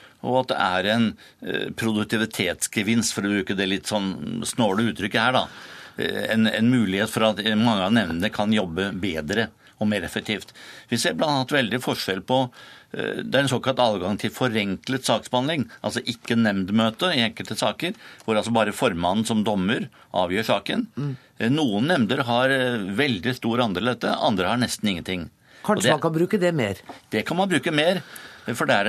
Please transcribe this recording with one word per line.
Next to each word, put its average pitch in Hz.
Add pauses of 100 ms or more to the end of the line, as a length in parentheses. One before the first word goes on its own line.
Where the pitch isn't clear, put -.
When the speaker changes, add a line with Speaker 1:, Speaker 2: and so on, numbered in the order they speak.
(220)
Speaker 1:
og 123
at -
det -
er 92
en, 113 (260)
eh, -
produktivitetsgevinst, 107
for 104
å 101
bruke 101
det 95
litt 95
sånn 90
snåle 110
uttrykket 101
her 120
da, 110 (520)
eh, 104
en, 110
en 110
mulighet 98
for 110
at, 107
eh, 107
mange 107
av 101
nemndene 92
kan 107
jobbe 98
bedre 95 (320)
og 107
mer 104
effektivt. - (360)
Vi 120
ser 165
blant 156 (220)
annet - (180)
veldig 123
forskjell 98
på, 131 (440)
eh, -
det 113
er 135
en 135
såkalt 127
adgang 104
til 110
forenklet 110
saksbehandling, 127 (180)
altså 107
ikke -
nemndmøte 110
i 131
enkelte 104
saker, 151 (300)
hvor 110
altså 110
bare 107
formannen 95
som 110
dommer 104 (260)
avgjør 92
saken. 175 (120)
Speaker 2:
Mm. 143 (220)
Speaker 1:
Eh, 110
noen 131
nemnder 131
har, 120
eh, 127 (180)
veldig 117
stor 117
andel 104
av 117
dette, -
andre 95
har 113
nesten 117
ingenting. 87 (340)
Speaker 2:
Kanskje 208
Speaker 1:
Og 196
det 214
Speaker 2:
man 151
kan 165
bruke 175
det 175
mer? 110 (360)
Speaker 1:
Det 107
kan 170
man 190
bruke 165
mer, 160 (540)
for 139
det 131
er 101